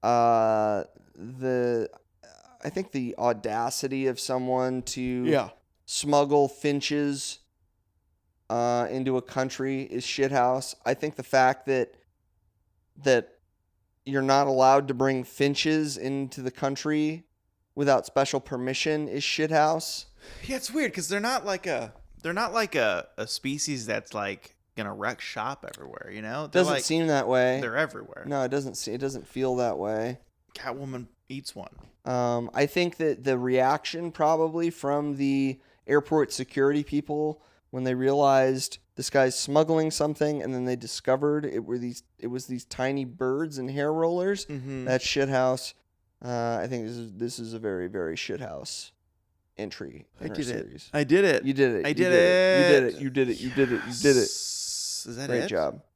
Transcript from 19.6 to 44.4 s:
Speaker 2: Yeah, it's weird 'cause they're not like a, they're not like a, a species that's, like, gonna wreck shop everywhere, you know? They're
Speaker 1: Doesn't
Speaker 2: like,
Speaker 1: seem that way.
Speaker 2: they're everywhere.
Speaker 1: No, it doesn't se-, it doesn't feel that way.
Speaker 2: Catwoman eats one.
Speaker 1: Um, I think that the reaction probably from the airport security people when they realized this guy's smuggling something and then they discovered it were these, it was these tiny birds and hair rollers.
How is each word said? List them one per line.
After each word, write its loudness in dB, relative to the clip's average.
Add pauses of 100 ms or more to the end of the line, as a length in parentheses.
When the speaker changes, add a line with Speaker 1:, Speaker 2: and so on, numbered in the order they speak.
Speaker 2:
Yeah, -6
it's -8
weird -2
'cause -8
they're -2
not -2
like -4
a, -4 (280)
they're -4
not -2
like -2
a, 2
a -6
species -6
that's, -4
like, -8 (200)
gonna -6
wreck -6
shop -8 (120)
everywhere, -16
you -12
know? -8
They're 2
Speaker 1:
Doesn't 2
Speaker 2:
like, -2
Speaker 1:
seem 0
that 2
way. 4
Speaker 2:
they're -4
everywhere. -6
Speaker 1:
No, -2
it -2
doesn't -4
se-, -8
it -6
doesn't -6
feel -2
that 0
way. -4 (360)
Speaker 2:
Catwoman -10 (220)
eats -12
one. -16 (300)
Speaker 1:
Um, 0
I 4
think 0
that 0
the 2
reaction 0
probably 0
from -2
the 0 (260)
airport 2
security 0
people -4 (280)
when -6
they 0
realized 4 (180)
this -8
guy's 4
smuggling 2
something -2
and -4
then -4
they -2
discovered 0
it -4
were -4
these, -8 (160)
it -8
was -8
these -8
tiny -4
birds -4
and -6
hair -2
rollers. 0